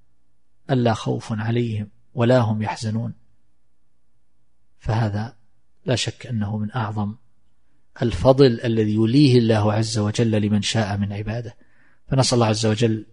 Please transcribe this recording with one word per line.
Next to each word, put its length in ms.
"ألا 240
خوف 400
عليهم 560
ولا 240
هم 220
يحزنون". 520
فهذا 560
لا 100
شك 320
أنه 300
من 180
أعظم 400
الفضل 600
الذي 320
يوليه 440
الله 360
عز 260
وجل 320
لمن 300
شاء 360
من 160
عباده. 420
فنسأل 280
الله 120
عز 180
وجل 480